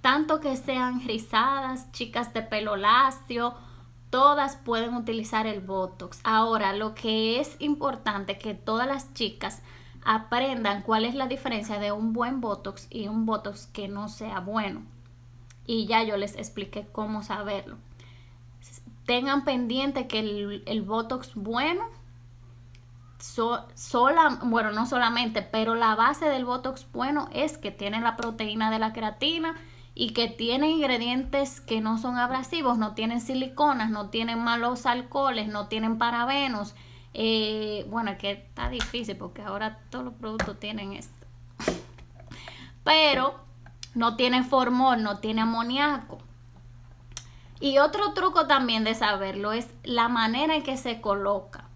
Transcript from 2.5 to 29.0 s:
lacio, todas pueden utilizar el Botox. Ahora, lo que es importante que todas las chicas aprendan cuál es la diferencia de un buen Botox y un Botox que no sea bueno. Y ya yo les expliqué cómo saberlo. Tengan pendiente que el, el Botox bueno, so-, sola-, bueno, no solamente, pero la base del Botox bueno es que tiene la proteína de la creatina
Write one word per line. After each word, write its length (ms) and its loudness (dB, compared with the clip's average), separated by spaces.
lacio, 760 4
todas 460 6
pueden 380 -2
utilizar 520 -2
el 140 -4
Botox. 640 -6
Ahora, 500 4
lo 200 -4
que 460 0
es 180 -4
importante 800 -2
que 160 -8
todas 340 -2
las 280 -6
chicas 480 -4
aprendan 760 0
cuál 240 2
es 80 -2
la 140 -2
diferencia 500 -4
de 140 -2
un 200 0
buen 280 0
Botox 500 -6
y 180 -6
un 160 0
Botox 420 -4
que 220 -8
no 200 -8
sea 320 -6
bueno. 420 -4
Y 200 -2
ya 160 4
yo 140 0
les 200 -4
expliqué 540 -8
cómo 320 -6
saberlo. 560 -6
Tengan 380 0
pendiente 640 0
que 120 -2
el, 480 -4
el 160 -2
Botox 520 -4
bueno, 500 -2
so-, 560 -2
sola-, 680 4
bueno, 300 2
no 140 0
solamente, 560 2
pero 320 0
la 200 4
base 320 4
del 180 2
Botox 480 -4
bueno 400 -2
es 240 0
que 140 -8
tiene 300 -4
la 160 2
proteína 540 -2
de 100 0
la 120 2
creatina 640 -2